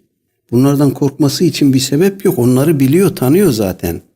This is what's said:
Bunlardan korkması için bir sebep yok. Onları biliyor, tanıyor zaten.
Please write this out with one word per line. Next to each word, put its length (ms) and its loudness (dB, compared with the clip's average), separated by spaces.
Bunlardan 440 2
korkması 500 -2
için 280 0
bir 80 2
sebep 440 -2
yok. 140 0
Onları 420 2
biliyor, 360 0
tanıyor 360 2
zaten. 480 -4